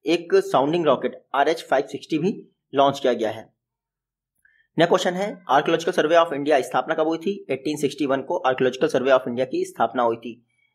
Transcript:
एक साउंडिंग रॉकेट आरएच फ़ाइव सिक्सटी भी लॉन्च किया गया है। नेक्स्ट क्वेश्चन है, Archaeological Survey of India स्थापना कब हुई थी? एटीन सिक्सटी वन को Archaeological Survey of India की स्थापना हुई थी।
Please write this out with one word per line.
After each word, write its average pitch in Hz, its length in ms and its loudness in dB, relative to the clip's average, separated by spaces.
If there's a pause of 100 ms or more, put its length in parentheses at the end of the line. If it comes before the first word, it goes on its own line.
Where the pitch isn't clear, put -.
एक 170 300 0
साउंडिंग 160 500 2
रॉकेट 127 400 0 (100)
आरएच 143 280 2
फ़ाइव 139 240 0
सिक्सटी - 300 -6
भी 175 300 -2 (280)
लॉन्च 139 240 2
किया 123 140 0
गया 110 160 -2
है। 110 240 -14 (1200)
नेक्स्ट 165 120 4
क्वेश्चन 185 240 2
है, 196 380 -6
Archaeological 165 480 0
Survey 165 280 4
of 143 100 -8
India 143 260 2
स्थापना 151 320 -4
कब 156 120 0
हुई 160 100 -2
थी? 196 320 -6
एटीन 147 280 -4
सिक्सटी 147 280 -2
वन 135 160 0
को - 260 -4
Archaeological 127 480 0
Survey 127 240 4
of - 80 -8
India 123 240 -2
की 180 140 -4
स्थापना 123 380 -2
हुई 117 140 0
थी। - 280 -16 (300)